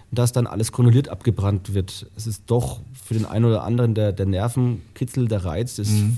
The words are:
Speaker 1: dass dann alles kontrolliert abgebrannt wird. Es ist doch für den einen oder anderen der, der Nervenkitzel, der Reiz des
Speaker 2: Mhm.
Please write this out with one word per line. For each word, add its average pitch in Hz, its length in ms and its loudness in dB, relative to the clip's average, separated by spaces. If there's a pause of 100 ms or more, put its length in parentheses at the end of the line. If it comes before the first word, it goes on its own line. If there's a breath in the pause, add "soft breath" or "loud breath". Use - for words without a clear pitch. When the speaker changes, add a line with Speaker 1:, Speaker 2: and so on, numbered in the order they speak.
(120 loud breath)
Speaker 1:
dass 120 220 2
dann 120 140 2
alles 110 260 -4
kontrolliert 120 340 6
abgebrannt 98 640 -2
wird. 95 320 -4 (120)
Es 110 100 -8
ist 104 200 -6
doch 120 340 -2 (240)
für - 80 -6
den 110 120 0
einen 113 200 2
oder 110 180 2
anderen 117 320 0
der, 104 160 2
der 95 140 -2
Nervenkitzel, 117 1040 -2
der 101 160 -2
Reiz 95 320 -4
des 104 140 -2
Speaker 2:
Mhm. 107 260 2